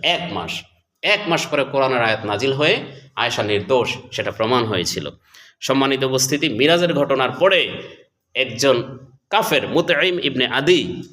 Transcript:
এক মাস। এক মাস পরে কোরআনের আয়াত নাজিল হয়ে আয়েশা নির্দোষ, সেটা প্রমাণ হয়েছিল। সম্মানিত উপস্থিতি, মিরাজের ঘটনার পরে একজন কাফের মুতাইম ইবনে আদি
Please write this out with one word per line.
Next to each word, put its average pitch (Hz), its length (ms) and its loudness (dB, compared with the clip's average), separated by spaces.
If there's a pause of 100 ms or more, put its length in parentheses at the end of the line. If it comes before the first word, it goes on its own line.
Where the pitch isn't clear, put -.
এক 156 300 -2
মাস। 175 300 -8 (400)
এক 196 240 0
মাস 165 200 0
পরে 143 180 0
কোরআনের 131 380 0
আয়াত 110 220 0
নাজিল 107 280 -2
হয়ে 160 320 0 (320)
আয়েশা 117 260 -2
নির্দোষ, 104 540 0 (160)
সেটা 104 180 -4
প্রমাণ 117 340 0
হয়েছিল। 85 460 -4 (520)
সম্মানিত 135 420 2
উপস্থিতি, 135 440 0
মিরাজের 160 460 2
ঘটনার 135 360 2
পরে 165 520 2 (520)
একজন 123 640 0 (320)
কাফের 156 380 0
মুতাইম 170 500 0
ইবনে 131 280 -2
আদি 135 560 0 (100)